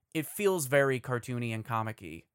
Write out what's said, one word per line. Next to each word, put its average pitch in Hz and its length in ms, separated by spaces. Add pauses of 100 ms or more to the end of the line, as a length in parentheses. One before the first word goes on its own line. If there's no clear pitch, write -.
(140)
it 156 120
feels 190 400
very 135 340
cartoony 120 540
and 110 100
comic-y, 107 600 (100)